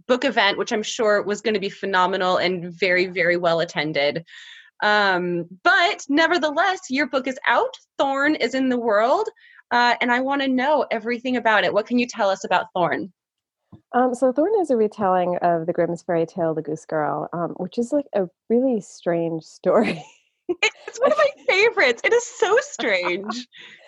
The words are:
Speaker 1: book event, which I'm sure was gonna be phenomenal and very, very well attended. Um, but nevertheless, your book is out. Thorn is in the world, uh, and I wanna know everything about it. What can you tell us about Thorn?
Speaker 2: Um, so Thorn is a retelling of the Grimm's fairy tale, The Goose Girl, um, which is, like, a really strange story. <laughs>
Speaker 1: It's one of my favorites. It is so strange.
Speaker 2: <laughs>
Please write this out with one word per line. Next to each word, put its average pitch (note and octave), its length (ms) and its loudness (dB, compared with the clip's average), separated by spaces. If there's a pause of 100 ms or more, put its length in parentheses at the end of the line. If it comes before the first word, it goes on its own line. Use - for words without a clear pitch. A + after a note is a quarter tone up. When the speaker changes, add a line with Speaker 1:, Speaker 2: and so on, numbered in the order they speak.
Speaker 1:
book B3 180 2
event, G3+ 320 2
which G3 140 -4
I'm G#3+ 120 -2
sure G#3 400 0
was G3+ 180 -4
gonna G#3+ 180 -2
be G3 100 -4
phenomenal F#3+ 680 0
and F3 340 -2
very, F3+ 360 0
very F3 300 0
well E3+ 220 0
attended. D3+ 640 -2 (580)
Um, F3+ 640 0 (180)
but F4+ 440 2
nevertheless, D#4+ 720 2 (100)
your C#4+ 180 -2
book C4+ 200 -4
is C4 180 -6
out. G4 300 0 (220)
Thorn C#4 380 0
is B3 200 -4
in C4 140 0
the B3 100 0
world, A#3+ 480 2 (440)
uh, A#3+ 300 4
and B3 100 0
I B3 100 2
wanna C#4 260 -2
know C4 440 2
everything A#3 460 -4
about A3 260 2
it. E3+ 100 0
What G#3+ 140 0
can B3 120 2
you A#3+ 80 0
tell G#3+ 220 0
us F#3+ 140 -2
about F#3+ 320 0
Thorn? E3+ 360 -2 (840)
Speaker 2:
Um, B3+ 220 2
so B3+ 160 2
Thorn E4 300 0
is D4+ 100 -2
a A#3+ 60 2
retelling F#3 600 0
of E3+ 300 0
the F3 60 -2
Grimm's E3+ 300 -2
fairy E3 220 0
tale, E3 280 -4
The D#3 80 -4
Goose D#3 240 -8
Girl, D3+ 480 -4
um, E3+ 240 -6
which F3+ 200 -8
is, A#3+ 160 -4
like, C#4+ 120 0 (100)
a F#3+ 120 0 (220)
really A#3+ 320 2
strange E3 640 -4
story. - 640 0
<laughs> - 40 -20 (720)
Speaker 1:
It's - 120 -14
one C5+ 120 4
of D5 80 2
my C#5+ 100 4 (180)
favorites. F#4+ 560 2
It G4 80 2
is A#4 140 2
so G#4 360 0
strange. G3+ 880 -4
Speaker 2:
<laughs> - 60 -20 (300)